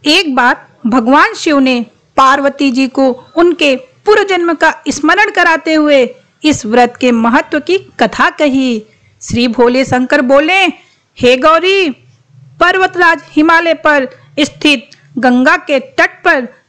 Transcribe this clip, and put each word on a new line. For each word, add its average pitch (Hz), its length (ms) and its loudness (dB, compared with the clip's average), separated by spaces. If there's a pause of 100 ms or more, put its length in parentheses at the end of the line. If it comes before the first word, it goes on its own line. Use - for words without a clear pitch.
एक 320 280 0
बार 254 340 0 (180)
भगवान 269 480 2
शिव 302 240 -2
ने 254 280 0 (300)
पार्वती 277 540 0
जी 262 180 -2
को 262 380 -2 (100)
उनके 311 400 0
पूर्व 415 480 -2
जन्म 349 300 -2
का 320 340 -2
स्मरण 349 420 0
कराते 330 440 -2
हुए 294 400 2 (300)
इस 208 220 -2
व्रत 240 340 0
के 247 120 0
महत्व 240 480 -2
की 349 180 -4
कथा 269 520 -2
कही। 262 520 -2 (400)
श्री 240 260 -2
भोले 247 360 2
शंकर 254 360 -2
बोले, 302 440 2 (560)
हे 247 160 2
गौरी, 330 540 0 (680)
पर्वतराज 359 600 0 (100)
हिमालय 330 440 0
पर 285 340 0 (320)
स्थित 294 500 -2 (280)
गंगा 254 380 2
के 285 240 -4
तट 330 300 -4 (140)
पर 294 240 0 (200)